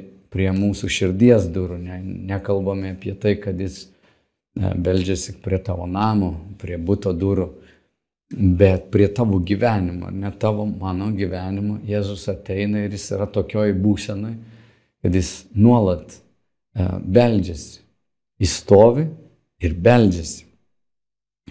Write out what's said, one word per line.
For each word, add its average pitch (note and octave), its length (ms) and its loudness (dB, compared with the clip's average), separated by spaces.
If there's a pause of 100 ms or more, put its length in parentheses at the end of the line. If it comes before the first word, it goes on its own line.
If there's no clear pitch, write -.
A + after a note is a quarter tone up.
(260)
prie F#2+ 260 -2
mūsų G2+ 360 -2
širdies G2 600 4
durų, F2 320 -6
ne-, F2+ 200 -12 (280)
nekalbame G2 680 -4
apie G2+ 200 -10
tai, G#2 240 0
kad F#2 200 -6
jis, - 260 -10 (680)
e, F#2 180 -2
beldžiasi F#2 720 -2
prie F#2+ 200 -2
tavo F2 240 -6
namo, F#2+ 460 0 (260)
prie F2 160 -10
buto F#2 360 -2
durų, F#2+ 360 -2 (840)
bet F#2 600 4
prie G2+ 160 4
tavo G2+ 320 0
gyvenimo, F#2 720 -2
ne F#2+ 200 -8
tavo, G#2+ 360 -2
mano F#2+ 480 -6
gyvenimo. G2 680 -6
Jėzus G2+ 440 -4
ateina G#2 560 -4
ir G#2 120 -6
jis - 200 -12
yra G2+ 160 -4
tokioj G#2 440 0
būsenoj, G#2 580 -2 (720)
kad F#2 120 2
jis F2+ 160 0 (240)
nuolat, G2+ 640 2 (580)
e, F#2 140 0 (140)
beldžiasi. F#2+ 760 0 (600)
Jis F#2+ 200 0
stovi A#2+ 480 8 (520)
ir E2 140 -2
beldžiasi. F2+ 720 2 (1000)